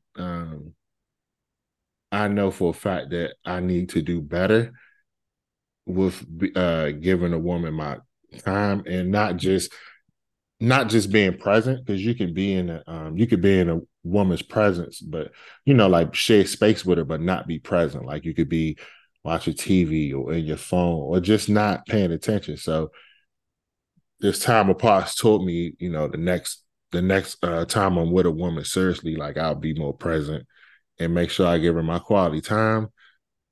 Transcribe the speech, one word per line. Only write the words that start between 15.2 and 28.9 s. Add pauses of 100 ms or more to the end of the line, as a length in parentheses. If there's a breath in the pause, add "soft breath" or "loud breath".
you
know,
like,
share
space
with
her,
but
not
be
present.
Like,
you
could
be (480 loud breath)
watching
T
V
or
in
your
phone
or
just
not
paying
attention.
So (1300 soft breath)
this
time
apart's
taught
me,
you
know,
the
next, (280)
the
next,
uh,
time
I'm
with
a
woman,
seriously,